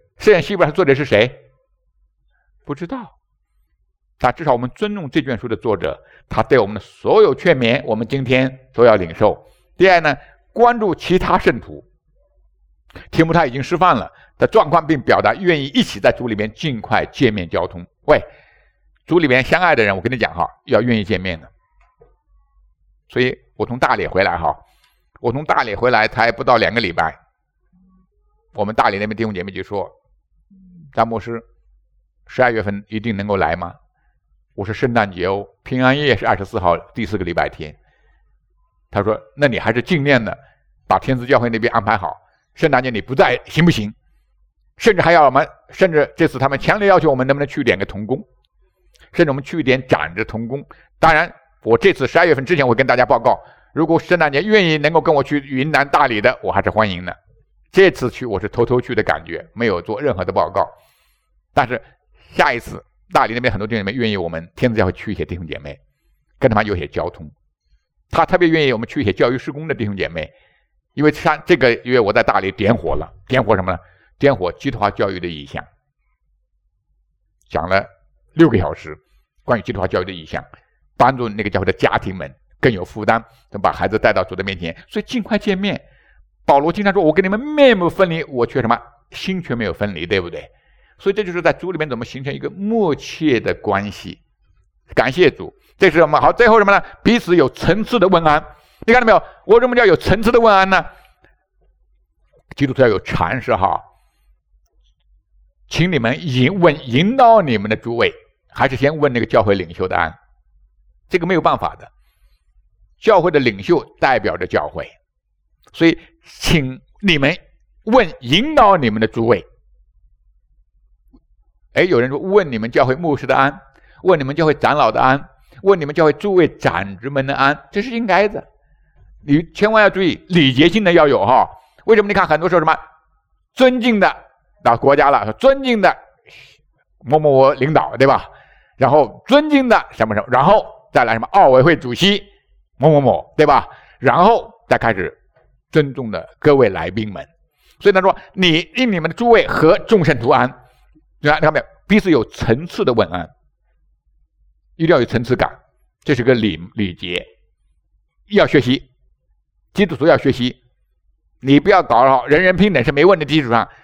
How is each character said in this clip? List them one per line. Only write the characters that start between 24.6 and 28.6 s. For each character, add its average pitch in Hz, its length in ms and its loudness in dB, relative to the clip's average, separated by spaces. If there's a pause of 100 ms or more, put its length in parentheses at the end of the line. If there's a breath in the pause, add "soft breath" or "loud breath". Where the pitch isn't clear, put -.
我 120 120 -4
从 139 100 -8
大 156 200 0
理 110 120 -6
回 117 160 0
来 110 160 4
才 117 240 0
不 131 140 -6
到 123 140 4
两 113 140 0
个 117 100 -2
礼 110 100 -4
拜， 82 260 -4 (1300)
我 104 100 -6